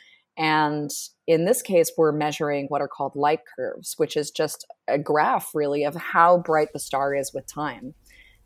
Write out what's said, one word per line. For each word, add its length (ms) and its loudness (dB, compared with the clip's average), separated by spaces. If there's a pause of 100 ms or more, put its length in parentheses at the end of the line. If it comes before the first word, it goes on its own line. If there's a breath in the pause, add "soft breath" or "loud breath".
(380 loud breath)
And 520 2 (360)
in 180 4
this 160 2
case, 380 2
we're 140 4
measuring 560 -2
what 120 -2
are 80 -4
called 280 -6
light 240 2 (140)
curves, 440 -8
which 180 0
is 140 -2
just 360 -6 (220)
a 100 0
graph, 560 0
really, 300 -2
of 100 -2
how 440 4
bright 340 0
the 60 -10
star 360 -2
is 200 -4
with 120 -10
time. 460 -8 (540 soft breath)